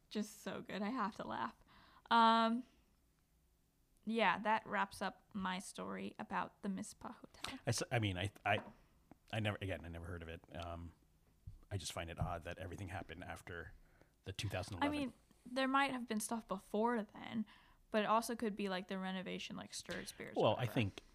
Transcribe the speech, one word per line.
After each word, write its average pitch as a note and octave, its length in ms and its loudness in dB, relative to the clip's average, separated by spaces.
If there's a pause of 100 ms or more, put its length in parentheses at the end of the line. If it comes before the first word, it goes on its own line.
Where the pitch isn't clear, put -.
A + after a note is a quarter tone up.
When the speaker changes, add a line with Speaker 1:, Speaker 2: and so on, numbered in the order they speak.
(100)
Speaker 1:
just G#3+ 320 -4
so - 240 -6
good. - 160 -4
I G3+ 60 0
have A#3+ 280 0
to - 100 -6
laugh. A3+ 260 -4 (580)
Um, A3+ 520 8 (1400)
yeah, G#3 360 4
that A3 220 4
wraps G3+ 380 -2
up F#3+ 180 -4 (140)
my F#3 240 -2
story G3 600 -6
about F#3+ 340 -4 (100)
the G3+ 80 -4
Mizpah - 380 -8
Hotel. - 580 -10
Speaker 2:
I - 20 4
s-, - 140 2 (100)
I A#2+ 60 4
mean, G2+ 180 2
I, F#2+ 140 2 (160)
I, G#2 120 6 (760)
I A2 80 0
never, G#2 200 0
again, F#2 240 -2
I E2+ 60 -10
never E2+ 160 -8
heard F2 160 -8
of D#2+ 60 -10
it. E2 120 -8 (180)
Um, E2+ 320 -8 (800)
I G2+ 60 -2
just - 160 -6
find E2+ 180 -4
it E2 80 -8
odd E2 280 -2
that E2+ 120 -4
everything F2+ 300 -6
happened F2 420 -8
after E2 420 -10 (520)
the F#2+ 80 -6
two - 160 -4
thousand F#2 300 -2
eleven. C#4+ 100 2
Speaker 1:
I D4 100 0
mean, C4+ 140 -2 (400)
there C4 160 2
might C#4 240 4
have B3 160 -4
been G#3+ 120 0
stuff A3+ 280 -4
before G#3+ 480 2
then, A3 480 -4 (480)
but G#3+ 100 4
it G3+ 60 2
also A3+ 260 4
could A3 220 0
be, G3+ 140 0
like, F#3 180 -2
the F#3+ 100 -4
renovation, F#3 580 -4
like, F#3+ 180 -10
stirred - 340 -8
spirits - 300 -6
or G3+ 40 6
Speaker 2:
Well, A#2 100 8
I - 100 0
Speaker 1:
whatever. B2 100 0
Speaker 2:
think G#2+ 300 0 (120)